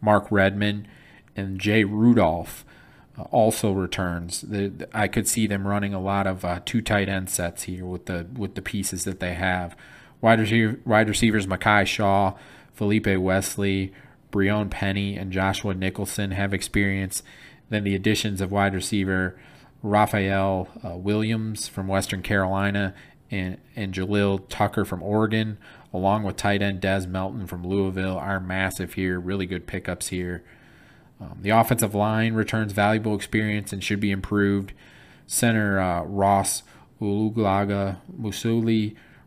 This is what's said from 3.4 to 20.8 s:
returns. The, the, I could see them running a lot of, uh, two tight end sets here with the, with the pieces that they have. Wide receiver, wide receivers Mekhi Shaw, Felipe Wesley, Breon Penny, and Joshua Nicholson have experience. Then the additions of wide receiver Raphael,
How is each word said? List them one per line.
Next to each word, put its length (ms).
returns. 680
The, 280
the, 280
I 120
could 200
see 180
them 220
running 240
a 80
lot 260
of, 160
uh, 220
two 160
tight 300
end 180
sets 360
here 200
with 220
the, 280
with 200
the 80
pieces 420
that 160
they 140
have. 420
Wide 200
receiver, 440
wide 240
receivers 380
Mekhi 400
Shaw, 480
Felipe 460
Wesley, 760
Breon 380
Penny, 460
and 140
Joshua 440
Nicholson 580
have 220
experience. 680
Then 160
the 100
additions 460
of 100
wide 240
receiver 640
Raphael, 840